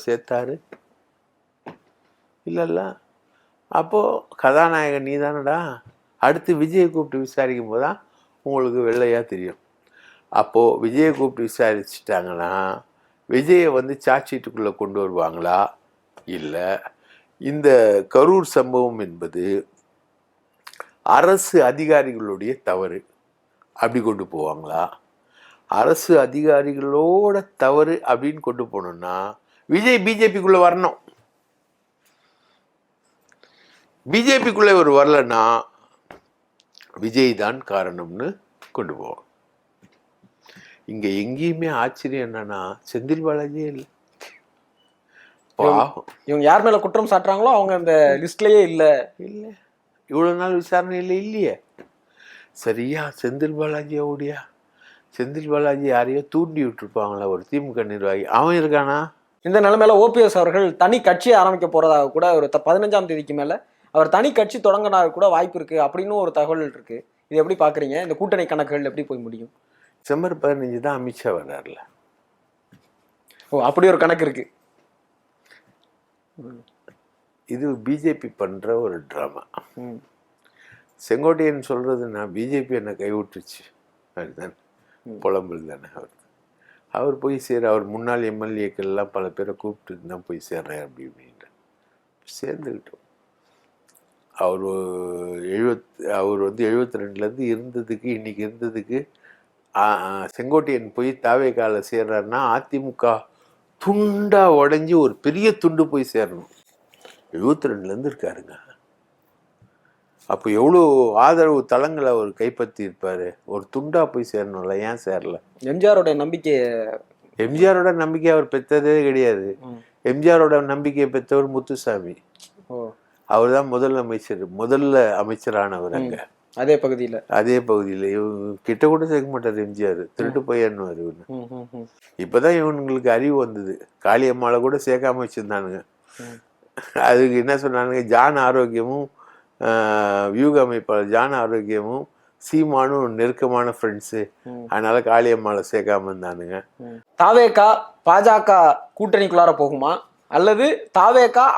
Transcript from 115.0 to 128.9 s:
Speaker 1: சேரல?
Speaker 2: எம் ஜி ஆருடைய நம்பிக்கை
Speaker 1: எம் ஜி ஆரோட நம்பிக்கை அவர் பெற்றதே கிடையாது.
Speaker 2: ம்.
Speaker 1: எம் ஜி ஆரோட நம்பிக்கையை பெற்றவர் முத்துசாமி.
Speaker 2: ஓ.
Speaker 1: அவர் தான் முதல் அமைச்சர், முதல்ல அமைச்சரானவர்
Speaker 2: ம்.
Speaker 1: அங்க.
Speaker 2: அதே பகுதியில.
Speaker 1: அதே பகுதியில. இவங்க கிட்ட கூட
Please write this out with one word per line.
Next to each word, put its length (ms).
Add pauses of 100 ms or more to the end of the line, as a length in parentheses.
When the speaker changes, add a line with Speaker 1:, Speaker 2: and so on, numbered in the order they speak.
Speaker 1:
சேரல? 360 (180)
Speaker 2:
எம் 200
ஜி 80
ஆருடைய 280
நம்பிக்கை 380 (840)
Speaker 1:
எம் 180
ஜி 120
ஆரோட 260
நம்பிக்கை 380
அவர் 180
பெற்றதே 540
கிடையாது. 580
Speaker 2:
ம். 160 (260)
Speaker 1:
எம் 180
ஜி 100
ஆரோட 320
நம்பிக்கையை 480
பெற்றவர் 360
முத்துசாமி. 680 (500)
Speaker 2:
ஓ. 260 (320)
Speaker 1:
அவர் 280
தான் 140
முதல் 300
அமைச்சர், 560
முதல்ல 600
அமைச்சரானவர் 800
Speaker 2:
ம். 40
Speaker 1:
அங்க. 340 (260)
Speaker 2:
அதே 220
பகுதியில. 520
Speaker 1:
அதே 300
பகுதியில. 520
இவங்க 520
கிட்ட 240
கூட 200